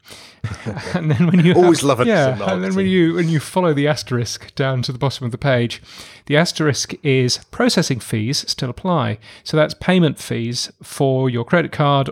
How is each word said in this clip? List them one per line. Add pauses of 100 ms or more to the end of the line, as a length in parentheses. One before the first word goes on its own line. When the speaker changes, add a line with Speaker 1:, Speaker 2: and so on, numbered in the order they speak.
(440)
Speaker 1:
<laughs> (280)
And
then
when
you
Speaker 2:
Always
Speaker 1:
have,
Speaker 2:
love
it
Speaker 1:
yeah,
Speaker 2:
in
Speaker 1:
and
then
when
Speaker 2:
marketing.
Speaker 1:
you,
when
you
follow
the
asterisk
down
to
the
bottom
of
the
page, (420)
the
asterisk (100)
is (140)
processing
fees
still
apply. (240)
So
that's
payment
fees (100)
for
your
credit
card